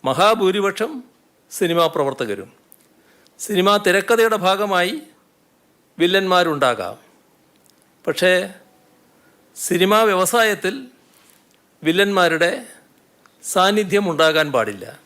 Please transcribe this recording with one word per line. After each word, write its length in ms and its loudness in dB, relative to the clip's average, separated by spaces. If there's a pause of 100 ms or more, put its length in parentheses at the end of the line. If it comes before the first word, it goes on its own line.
മഹാഭൂരിപക്ഷം 840 0 (600)
സിനിമാ 340 0
പ്രവർത്തകരും. 640 -4 (920)
സിനിമാ 340 0 (120)
തിരക്കഥയുടെ 600 2
ഭാഗമായി 480 0 (1040)
വില്ലന്മാരുണ്ടാകാം. 1000 0 (1080)
പക്ഷേ 280 0 (1200)
സിനിമാ 440 0 (100)
വ്യവസായത്തിൽ 640 0 (1080)
വില്ലന്മാരുടെ 680 0 (920)
സാന്നിധ്യം 680 0
ഉണ്ടാകാൻ 440 2
പാടില്ല. 320 -2 (200)